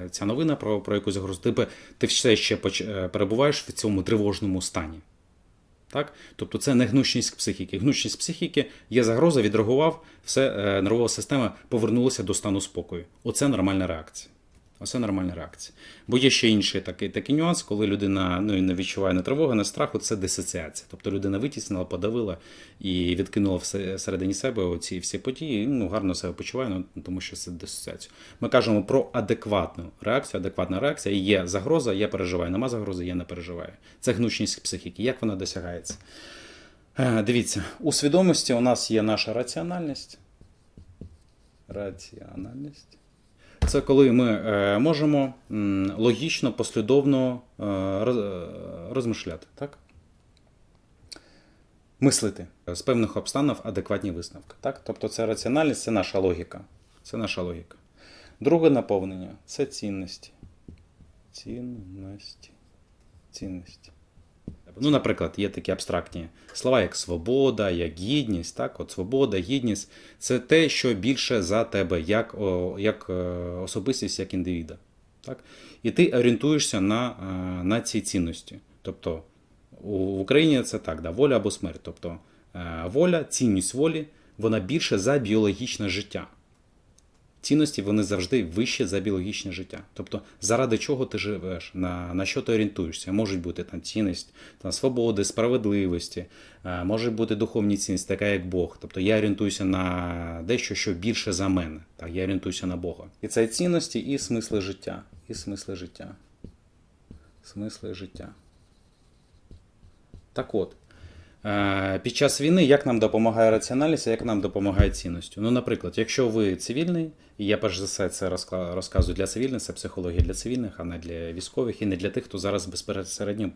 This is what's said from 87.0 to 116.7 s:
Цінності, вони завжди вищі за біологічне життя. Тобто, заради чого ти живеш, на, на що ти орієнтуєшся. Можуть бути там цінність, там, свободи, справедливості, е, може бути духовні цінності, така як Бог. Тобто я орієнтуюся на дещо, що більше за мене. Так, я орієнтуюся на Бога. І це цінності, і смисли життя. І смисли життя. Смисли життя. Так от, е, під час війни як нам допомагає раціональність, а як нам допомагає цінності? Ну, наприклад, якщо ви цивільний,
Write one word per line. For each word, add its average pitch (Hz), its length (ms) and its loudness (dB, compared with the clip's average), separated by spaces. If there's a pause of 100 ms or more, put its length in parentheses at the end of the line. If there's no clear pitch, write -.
Цінності, 147 400 2
вони 104 220 2
завжди 98 400 0
вищі 104 420 -2
за 95 140 -2
біологічне 98 520 -4
життя. - 280 -12 (140)
Тобто, - 280 -10 (200)
заради 117 360 4
чого 131 280 -2
ти - 120 -4
живеш, 92 560 -6
на, 90 400 -4
на 95 120 -2
що - 160 -2
ти - 100 -2
орієнтуєшся. 101 600 0
Можуть 98 300 0
бути 85 220 -6
там 87 180 -10
цінність, 98 520 -4 (280)
там, 92 100 -6
свободи, 117 520 0
справедливості, 101 1000 0 (400)
е, 90 180 -4
може 110 280 0
бути 110 240 0
духовні 104 420 0
цінності, 95 300 -4
така 98 180 -2
як 98 220 0
Бог. 90 340 -2
Тобто - 180 -10
я 104 180 4
орієнтуюся 101 480 0
на 87 800 -2
дещо, 110 320 -2
що - 180 -2
більше 104 400 -2
за 95 160 0
мене. 82 300 -2 (160)
Так, 82 180 -14
я 92 100 -2
орієнтуюся 92 440 -2
на 90 80 -2
Бога. 87 280 -6 (180)
І 107 60 -4
це 113 200 4
цінності, 170 520 0
і 135 180 -2
смисли 110 440 -2
життя. 95 420 -8 (240)
І 113 60 -12
смисли 98 420 -10
життя. 87 400 -14 (1300)
Смисли 104 500 -10
життя. 95 360 -14 (2000)
Так - 220 -4
от, 95 200 -2 (720)
е, 98 540 0
під 120 160 -4
час 139 260 2
війни 170 240 6
як 135 200 8
нам 120 140 2
допомагає 110 520 6
раціональність, 135 560 2
а 113 40 4
як 113 140 -2
нам 104 160 0
допомагає 98 480 0
цінності? 85 500 -8
Ну, 110 120 0
наприклад, 120 460 -2
якщо 120 320 0
ви 107 260 2
цивільний, 165 540 -2 (280)